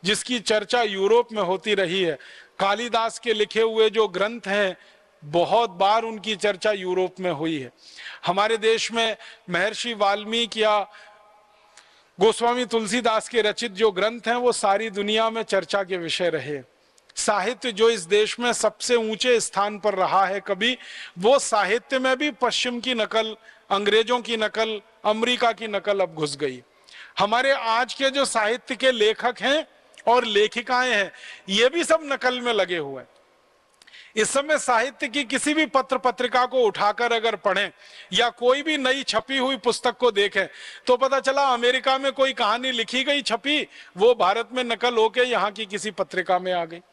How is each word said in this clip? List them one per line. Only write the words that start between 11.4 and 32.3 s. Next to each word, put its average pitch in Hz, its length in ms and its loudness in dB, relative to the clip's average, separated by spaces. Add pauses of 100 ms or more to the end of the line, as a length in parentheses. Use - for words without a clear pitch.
गोस्वामी 233 460 2
तुलसीदास 220 640 -2
के 233 120 0
रचित 208 300 -2
जो 208 200 2
ग्रंथ 208 360 0
हैं, 233 80 2
वो 247 160 2
सारी 214 380 0
दुनिया 214 400 0
में 220 140 -4
चर्चा 196 400 -2
के 185 140 -6
विषय 170 320 -2
रहे। 147 320 -6 (540)
साहित्य 220 560 -2
जो 220 180 4
इस 226 120 0
देश 202 380 0
में 240 140 0
सबसे - 420 0
ऊंचे 226 440 2
स्थान 202 400 -2
पर 202 160 0
रहा 185 300 2
है 196 140 -4
कभी, 208 380 -2 (420)
वो 247 200 6
साहित्य 220 600 0
में 262 180 0
भी 294 140 -2
पश्चिम 240 480 -2
की 247 140 -4
नकल, 220 440 -2 (320)
अंग्रेजों 208 520 2
की 220 160 -6
नकल, 220 440 -2 (240)
अमेरिका 233 460 2
की 226 160 -8
नकल 202 320 -2
अब 175 140 0
घुस 147 240 -4
गई। 131 260 -6 (560)
हमारे 233 320 2
आज 233 420 0
के 269 160 0
जो 269 160 0
साहित्य 226 500 -2
के 262 160 2
लेखक 220 500 0
हैं 277 260 0 (400)
और 240 180 4
लेखिकाएं 233 680 0
हैं, 196 160 0 (380)
ये 220 200 4
भी 330 140 -2
सब 320 200 4
नकल 254 380 -2